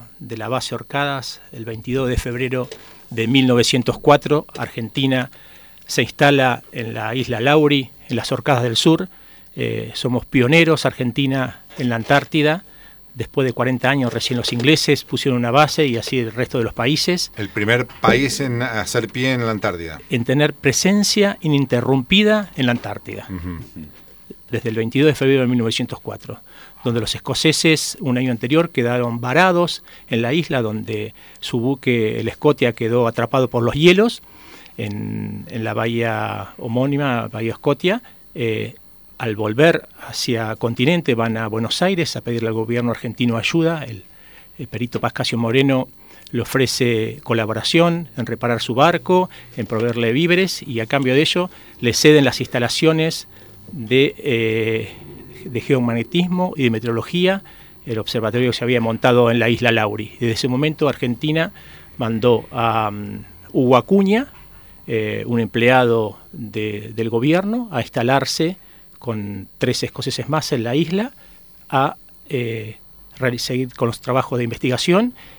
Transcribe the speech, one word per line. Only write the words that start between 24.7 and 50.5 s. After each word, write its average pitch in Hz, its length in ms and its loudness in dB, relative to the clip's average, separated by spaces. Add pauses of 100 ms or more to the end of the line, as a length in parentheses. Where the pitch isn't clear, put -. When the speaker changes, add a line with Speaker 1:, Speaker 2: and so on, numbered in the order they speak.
Speaker 1:
veintidós 113 320 2
de - 80 4
febrero 135 260 4
de 123 60 2
mil 123 120 2
novecientos 113 400 -2
cuatro, - 400 -14 (440)
donde 120 180 0
los 104 120 -4
escoceses, - 880 0
un 127 160 -2
año 127 140 0
anterior, 151 400 0
quedaron 120 500 -2
varados 175 640 2 (260)
en 117 140 0
la 120 100 0
isla, 151 300 0
donde 107 500 -6 (260)
su - 200 -4
buque, 117 600 0
el 110 120 -4
Scotia, 135 420 2
quedó 120 340 0
atrapado 117 400 0
por 120 140 -2
los 117 140 0
hielos 180 480 4 (540)
en, 104 760 -8
en 113 120 -6
la 110 120 -2
bahía 110 840 -2
homónima, 123 680 0
Bahía 113 260 -6
Scotia. 175 480 0 (320)
Eh, 113 400 -4 (440)
al 113 180 -4
volver 113 520 2 (200)
hacia 113 500 -4
continente, 127 580 0
van 113 220 0
a 113 100 -4
Buenos 110 340 -4
Aires 180 340 0
a 131 60 -10
pedirle 113 280 -4
al 110 40 -2
gobierno 120 380 -2
argentino 117 460 -2
ayuda. 160 480 0
El, 110 180 -14 (560)
el 131 80 -10
perito 113 320 -6
Pascasio 123 380 -4
Moreno 127 500 2 (440)
le 120 100 -4
ofrece 117 840 0
colaboración 120 960 0
en 117 80 -4
reparar 117 360 -2
su 117 140 -4
barco, 175 540 2 (260)
en 117 100 -6
proveerle 113 460 0
víveres, 175 500 0